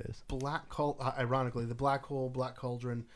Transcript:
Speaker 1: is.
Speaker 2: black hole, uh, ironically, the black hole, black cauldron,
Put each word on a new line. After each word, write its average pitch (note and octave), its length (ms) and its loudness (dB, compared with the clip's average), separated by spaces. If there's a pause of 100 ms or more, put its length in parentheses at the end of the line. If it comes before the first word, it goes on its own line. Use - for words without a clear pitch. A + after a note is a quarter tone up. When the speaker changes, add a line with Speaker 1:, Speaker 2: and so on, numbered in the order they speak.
Speaker 1:
is. - 200 -8
Speaker 2:
black C#3 440 -2
hole, D3 280 2
uh, B2+ 180 2
ironically, B2 460 2
the A#2 100 -2
black C#3 300 2
hole, C3 260 0
black B2+ 260 -2
cauldron, A#2+ 480 -2 (120)